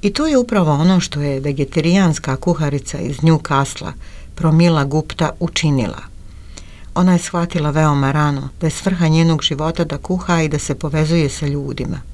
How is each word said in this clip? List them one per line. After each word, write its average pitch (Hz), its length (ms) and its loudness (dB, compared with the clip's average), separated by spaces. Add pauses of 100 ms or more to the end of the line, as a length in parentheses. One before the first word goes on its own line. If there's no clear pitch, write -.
I 202 100 2
to 294 140 0
je 294 120 4
upravo 208 340 2
ono 170 280 4
što 147 200 -4
je 139 200 -2
vegetarijanska 151 960 0
kuharica 147 600 -2
iz - 180 -6
Newcastle-a, 143 760 0 (420)
Promila 165 500 4
Gupta, 147 460 -2 (100)
učinila. 139 640 0 (920)
Ona 180 180 4
je 175 60 4
shvatila 170 520 -2
veoma 143 420 2
rano 143 360 0 (120)
da 165 60 0
je 156 40 2
svrha 175 380 0
njenog 160 340 4
života 156 420 -2
da 156 140 -6
kuha 180 440 0
i 156 60 0
da 147 100 0
se - 160 -4
povezuje 156 540 2
sa 127 180 -4
ljudima. 139 540 -4 (140)